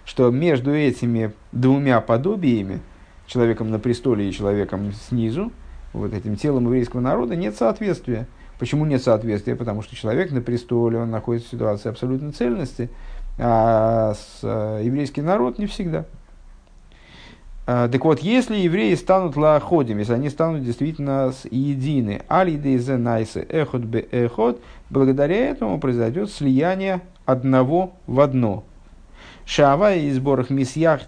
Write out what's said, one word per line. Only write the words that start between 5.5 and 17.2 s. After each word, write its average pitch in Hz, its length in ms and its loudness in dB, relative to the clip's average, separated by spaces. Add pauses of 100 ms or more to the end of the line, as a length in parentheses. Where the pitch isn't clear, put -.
вот 104 200 -6
этим 104 220 -6
телом 131 300 0
еврейского 123 340 0
народа, 190 360 -2
нет 202 200 -4
соответствия. 196 720 -2 (320)
Почему 147 260 0
нет 139 180 2
соответствия? 113 520 0
Потому 113 260 -4
что - 140 -16
человек 147 360 -2
на 127 100 -2
престоле, 120 580 0
он 117 120 -4
находится 117 380 -4
в - 20 -20
ситуации 110 380 -4
абсолютной 131 420 -4
цельности, 147 580 -4 (480)
а 113 760 4
с-, - 300 -14
э, 107 400 -4
еврейский 135 380 -2
народ 220 380 0
не 208 60 -2
всегда. 160 400 -6 (1600)